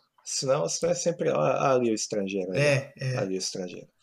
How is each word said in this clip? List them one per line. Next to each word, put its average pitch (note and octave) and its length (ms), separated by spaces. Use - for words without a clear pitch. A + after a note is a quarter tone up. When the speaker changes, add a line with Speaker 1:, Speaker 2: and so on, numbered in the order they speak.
Speaker 1:
Senão, D3 440
senão E3 240
é - 40
sempre, E3 340
ah, C3+ 60
ah, C#3 380
ali B2 160
o A2 40
estrangeiro, G2 560
ali, F#2 100
Speaker 2:
É, C#3+ 360
é. B2+ 200
Speaker 1:
ali G2 180
o F#2 40
estrangeiro. F#2 500